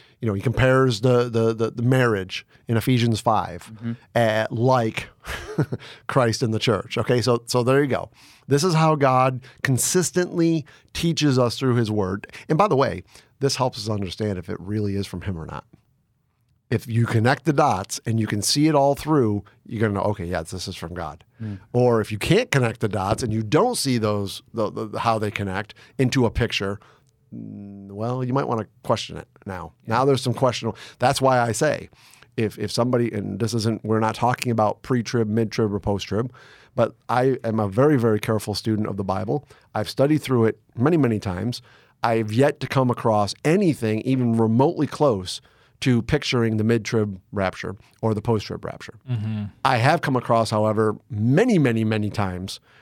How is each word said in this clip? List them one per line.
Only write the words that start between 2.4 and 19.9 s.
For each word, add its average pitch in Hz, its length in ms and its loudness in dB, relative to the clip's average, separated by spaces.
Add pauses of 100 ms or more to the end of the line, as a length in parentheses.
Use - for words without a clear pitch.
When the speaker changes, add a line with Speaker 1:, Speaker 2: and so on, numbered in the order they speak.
Speaker 1:
in 113 80 2
Ephesians 117 420 2
five 87 560 -2
Speaker 2:
Mm-hmm. 117 160 -8 (240)
Speaker 1:
uh, 110 340 2
like 120 600 0 (480)
<laughs> - 500 -6
Christ 120 360 2
in 110 80 0
the 107 80 -2
church. - 380 0
Okay, 120 240 0
so, 120 260 0
so 123 160 0
there 131 180 4
you 147 60 0
go. 98 220 -4 (380)
This 143 160 2
is 180 100 2
how 160 220 4
God 131 460 2 (220)
consistently 165 1000 0 (280)
teaches 147 460 2
us 120 180 2
through 127 180 2
his 113 160 0
word. 101 360 -2 (220)
And 156 80 0
by 202 100 4
the 165 80 2
way, 104 280 0 (360)
this 135 160 -2
helps 127 220 -2
us 107 120 -8
understand 101 480 -4
if 90 120 -12
it 95 100 -8
really 101 360 -4
is 98 120 -4
from 87 140 -10
him 95 160 -6
or 78 80 -10
not. 73 200 -12 (1040)
If 117 180 -2
you 113 180 2
connect 117 380 2
the 165 100 2
dots 127 520 0
and 113 140 -2
you 107 80 -2
can 104 140 -4
see 147 260 2
it 156 80 2
all 139 200 4
through, 120 480 0 (220)
you're 110 160 -6
gonna 107 140 0